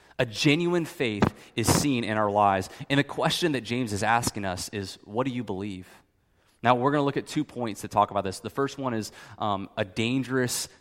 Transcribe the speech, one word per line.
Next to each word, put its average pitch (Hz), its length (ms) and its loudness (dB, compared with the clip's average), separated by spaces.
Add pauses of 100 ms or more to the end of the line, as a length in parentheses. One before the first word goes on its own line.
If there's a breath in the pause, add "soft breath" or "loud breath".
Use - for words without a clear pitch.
(200 soft breath)
A 127 60 0
genuine 160 580 2
faith 110 480 -2 (220 loud breath)
is 110 180 0
seen 131 300 2
in 107 160 0
our 107 120 4
lives. 101 380 4 (220 loud breath)
And 139 80 2
the 139 60 4
question 160 480 -2
that 127 80 -2
James 117 320 -4
is 101 100 -2
asking 113 420 2
us 92 260 -6
is, 98 340 -8
"What 113 220 -2
do 135 60 -4
you 123 120 -4
believe?" 98 440 -8 (720 soft breath)
Now, 120 140 6
we're 127 160 2
gonna 147 140 2
look 139 120 0
at - 120 -4
two 151 160 -2
points 117 380 -8
to 104 60 -8
talk 101 220 2
about 98 140 0
this. 95 160 -6
The 107 100 -10
first 139 280 -4
one 131 160 -2
is, 107 180 -4 (260 loud breath)
um, 101 380 -2
a 107 80 0
dangerous 123 840 -2 (120 loud breath)